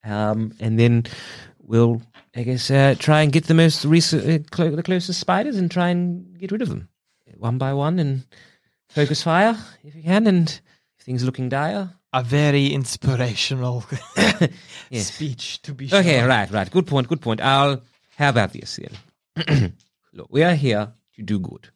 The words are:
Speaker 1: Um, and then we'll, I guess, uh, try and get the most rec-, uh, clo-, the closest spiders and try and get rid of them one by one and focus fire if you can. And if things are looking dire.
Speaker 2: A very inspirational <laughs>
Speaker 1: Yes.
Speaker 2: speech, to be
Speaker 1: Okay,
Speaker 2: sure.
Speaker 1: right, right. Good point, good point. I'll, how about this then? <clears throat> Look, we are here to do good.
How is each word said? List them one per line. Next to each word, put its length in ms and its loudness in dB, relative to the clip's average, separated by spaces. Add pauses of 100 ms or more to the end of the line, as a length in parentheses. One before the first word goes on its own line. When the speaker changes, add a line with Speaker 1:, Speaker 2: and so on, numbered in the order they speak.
Speaker 1:
Um, 540 -2
and 200 0
then 260 4 (560)
we'll, 400 2 (340)
I 80 -8
guess, 280 -4
uh, 280 4
try 240 4
and 100 2
get 140 2
the 80 4
most 280 4
rec-, 300 4
uh, 260 0 (120)
clo-, 240 0
the 80 -6
closest 360 -4
spiders 380 -2
and 140 0
try 180 0
and 500 -4
get 120 -8
rid 100 -4
of 80 -4
them 180 -10 (500)
one 200 -2
by 160 -2
one 260 0
and 240 -2 (680)
focus 340 0
fire 340 2 (260)
if 120 -20
you 80 -20
can. 240 2
And 200 4 (500)
if 60 -20
things 200 -4
are 20 -2
looking 240 -4
dire. 400 -4 (240)
Speaker 2:
A 100 0
very 440 2
inspirational 1160 -2 (320)
<laughs> 760 -2
Speaker 1:
Yes. 240 -6
Speaker 2:
speech, 500 -10
to 100 -14
be 140 -12
Speaker 1:
Okay, 320 4
Speaker 2:
sure. 80 2
Speaker 1:
right, 240 2
right. 200 -2
Good 160 2
point, 200 0
good 140 -4
point. 200 -2
I'll, 400 2 (360)
how 120 2
about 240 0
this 260 -14
then? 960 -4 (240)
<clears throat> 160 -20
Look, 160 -18
we 140 2
are 100 4
here 380 0 (240)
to 80 -16
do 160 -2
good. 360 -12